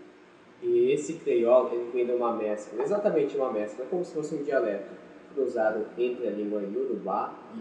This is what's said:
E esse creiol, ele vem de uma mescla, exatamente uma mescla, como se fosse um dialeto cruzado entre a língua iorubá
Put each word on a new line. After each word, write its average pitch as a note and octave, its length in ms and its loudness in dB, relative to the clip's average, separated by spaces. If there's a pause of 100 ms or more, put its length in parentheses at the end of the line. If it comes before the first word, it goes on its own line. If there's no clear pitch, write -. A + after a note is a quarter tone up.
(640)
E A#2+ 300 4
esse D3+ 220 -2
creiol, A#2+ 580 4
ele A#2+ 180 -4
vem B2 140 0
de B2 80 0
uma A#2+ 220 0
mescla, G#2+ 480 -4
exatamente E3 520 2
uma C3 160 0
mescla, A2 380 -4
como F3 160 -2
se - 100 -10
fosse D3+ 200 -4
um C#3 80 -4
dialeto A#2+ 480 0 (440)
cruzado A2 520 2 (100)
entre A#2+ 320 0
a - 20 0
língua G#2 320 -2
iorubá G2 680 -2 (280)